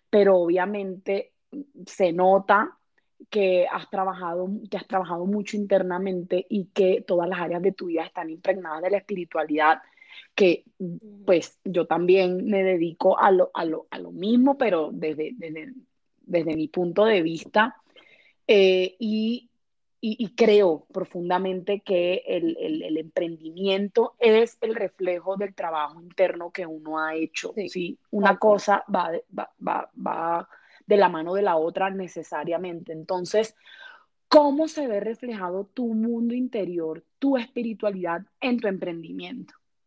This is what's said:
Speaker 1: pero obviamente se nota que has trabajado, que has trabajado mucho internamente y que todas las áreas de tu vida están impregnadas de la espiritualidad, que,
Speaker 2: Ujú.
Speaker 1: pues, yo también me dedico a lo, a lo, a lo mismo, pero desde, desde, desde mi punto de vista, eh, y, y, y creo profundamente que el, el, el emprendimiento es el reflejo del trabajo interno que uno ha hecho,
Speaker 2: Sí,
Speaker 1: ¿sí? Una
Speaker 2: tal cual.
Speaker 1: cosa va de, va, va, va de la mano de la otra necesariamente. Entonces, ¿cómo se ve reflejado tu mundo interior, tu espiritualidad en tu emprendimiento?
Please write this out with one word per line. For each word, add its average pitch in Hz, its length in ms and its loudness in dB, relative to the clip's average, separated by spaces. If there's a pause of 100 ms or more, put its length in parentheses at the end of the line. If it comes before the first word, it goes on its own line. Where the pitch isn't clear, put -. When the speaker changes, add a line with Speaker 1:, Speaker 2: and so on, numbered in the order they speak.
Speaker 1:
pero 196 300 6
obviamente 190 920 -2 (540)
se 180 260 0
nota 196 680 4 (500)
que 185 420 2
has - 200 -8
trabajado, 185 580 -4 (220)
que 208 60 -6
has 180 100 -8
trabajado 175 400 -2
mucho 202 300 -4
internamente 185 920 -2
y 196 180 -2
que 190 400 2
todas 175 220 0
las 180 120 -4
áreas 170 220 -4
de 190 100 2
tu 190 140 -8
vida 165 180 -2
están 165 260 -10
impregnadas 170 520 -4
de 185 80 -2
la 202 80 0
espiritualidad, 156 800 0 (560)
que, 180 300 4 (140)
Speaker 2:
Ujú. 202 480 -12
Speaker 1:
pues, 175 380 2
yo 175 220 -2
también 180 600 2
me 196 140 2
dedico 185 560 2
a 202 140 6
lo, 180 220 4
a 180 100 -4
lo, 160 260 -6
a - 80 -14
lo - 140 -14
mismo, 240 460 2
pero 180 340 0
desde, 156 440 -6
desde, 156 360 -12 (500)
desde 165 340 -2
mi 156 120 -4
punto 180 360 0
de 214 180 4
vista, 165 540 0 (720)
eh, 185 520 6
y, 220 520 -4 (500)
y, 220 240 -4
y 196 100 -8
creo 208 580 4
profundamente 185 880 -4
que 180 460 0
el, 170 340 -2
el, 165 220 -6
el 160 160 -6
emprendimiento 175 1200 -4
es 226 420 4
el 220 140 -2
reflejo 185 640 -4
del 196 180 -6
trabajo 160 480 -6
interno 175 480 -2
que 175 160 -10
uno 156 320 -8
ha 156 160 -4
hecho, 160 400 -6
Speaker 2:
Sí, 202 140 -6
Speaker 1:
¿sí? 175 300 -8 (120)
Una 202 200 2
Speaker 2:
tal 190 100 2
cual. 214 140 6
Speaker 1:
cosa 202 300 0 (100)
va 170 180 -2
de, 170 120 -6 (140)
va, - 120 -8 (160)
va, - 280 -4
va 170 540 -4 (380)
de 208 100 4
la 196 120 6
mano 170 260 -6
de 202 80 0
la 185 140 2
otra 170 340 0
necesariamente. 170 1000 -8
Entonces, 180 640 -2 (760)
¿cómo 294 400 6
se 302 200 -6
ve 208 120 -2
reflejado 202 720 -6
tu 233 220 -2
mundo 233 400 0
interior, 180 680 -4 (140)
tu 269 200 2
espiritualidad 208 840 -6 (180)
en 247 180 0
tu 226 100 -4
emprendimiento? 180 840 -8 (320)